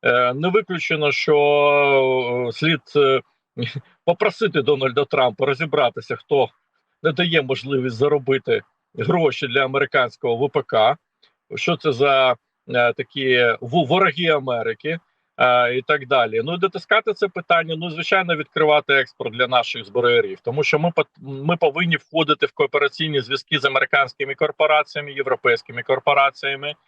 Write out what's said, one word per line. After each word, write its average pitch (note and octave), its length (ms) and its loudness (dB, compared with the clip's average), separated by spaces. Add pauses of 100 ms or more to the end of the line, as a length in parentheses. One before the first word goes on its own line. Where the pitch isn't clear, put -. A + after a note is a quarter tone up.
Е, B2 320 2
не D#3 140 -2
виключено, D#3+ 640 -2
що, C#3 1400 2
е, A2+ 40 -6
слід, D#3 280 -2 (160)
е, C3+ 240 4 (360)
<laughs> B2 240 -8 (240)
попросити E3+ 580 0
Дональда C3+ 420 0
Трампа B2+ 420 0
розібратися, C3+ 720 -2
хто B2+ 320 -2 (540)
не D#3+ 100 0
дає E3 300 0
можливість C3 540 -4
заробити C3+ 680 0 (320)
гроші D3 520 0
для C3 180 0
американського C3 840 -2
В C3+ 40 -4
П C#3+ 120 -2
К, A#2 340 2 (580)
що E3+ 220 -2
це D3+ 160 -2
за, C3 440 2 (320)
е, A#2+ 240 2
такі B2 680 0
в-, C3 260 -2
вороги E3+ 400 0
Америки, C3 720 -2 (400)
е, B2 380 2
і C3 60 -4
так C#3+ 240 -2
далі. A#2 380 0
Ну, E3 100 -6
і F3+ 40 -8
дотискати G3 540 -2
це G3+ 160 -2
питання, E3 500 -2
ну, E3+ 120 -8
звичайно, E3+ 460 -2
відкривати D3+ 580 0
експорт B2+ 400 -2
для B2 120 0
наших A#2+ 380 -2
зброярів, A2+ 560 2
тому C#3 240 -2
що D3+ 140 0
ми E3 100 0
пот-, D#3+ 180 -2 (160)
ми C#3 340 -4
повинні E3 400 0
входити D3+ 500 -2
в - 60 -6
коопераційні D3 680 -2
зв'язки C3+ 380 -6
з C3 60 -6
американськими C3+ 680 0
корпораціями, D3+ 800 0
європейськими B2 680 -2
корпораціями, C#3 920 -2 (120)